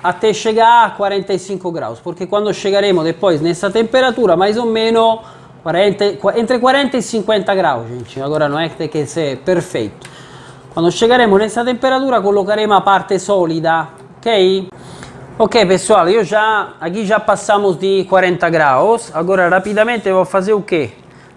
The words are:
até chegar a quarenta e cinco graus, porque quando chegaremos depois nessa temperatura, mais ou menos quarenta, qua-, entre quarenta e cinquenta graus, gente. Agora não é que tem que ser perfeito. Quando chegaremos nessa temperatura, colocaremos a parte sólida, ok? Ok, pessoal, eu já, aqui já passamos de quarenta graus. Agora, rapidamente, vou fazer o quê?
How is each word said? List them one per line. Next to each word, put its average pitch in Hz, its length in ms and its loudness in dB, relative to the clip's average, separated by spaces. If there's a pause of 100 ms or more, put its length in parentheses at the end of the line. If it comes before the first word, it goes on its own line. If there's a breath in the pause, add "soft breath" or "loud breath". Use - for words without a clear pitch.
até 180 300 0
chegar 226 540 4
a 196 40 -2
quarenta 196 420 -4
e 180 60 0
cinco 185 320 -8
graus, 120 300 -8
porque 175 260 -10
quando 208 260 0
chegaremos 202 520 0
depois 165 360 0
nessa 170 300 -2
temperatura, 226 680 2
mais 208 220 2
ou 240 80 -2
menos 226 540 2 (420 loud breath)
quarenta, 196 520 0
qua-, - 220 -2
entre 247 220 0
quarenta 262 380 2
e 233 60 -2
cinquenta 202 520 -2
graus, 139 340 0
gente. 123 320 -12
Agora 147 280 0
não 147 100 -4
é 160 100 -2
que 156 60 -16
tem 160 140 -6
que 151 180 -4
ser 143 300 -4
perfeito. 135 680 -4 (680 loud breath)
Quando 170 160 0
chegaremos 226 480 4
nessa 220 260 -2
temperatura, 262 560 0
colocaremos 202 560 0
a 185 40 4
parte 190 400 0
sólida, 165 720 0 (280)
ok? 190 500 0 (680 loud breath)
Ok, 220 260 2
pessoal, 185 440 2
eu 214 160 2
já, 214 460 0 (100)
aqui 185 260 -6
já 208 140 2
passamos 202 580 0
de 190 280 0
quarenta 180 440 2
graus. 156 640 2
Agora, 180 340 0
rapidamente, 208 600 0
vou 185 140 2
fazer 196 280 -2
o 208 80 0
quê? 151 300 -2 (460 loud breath)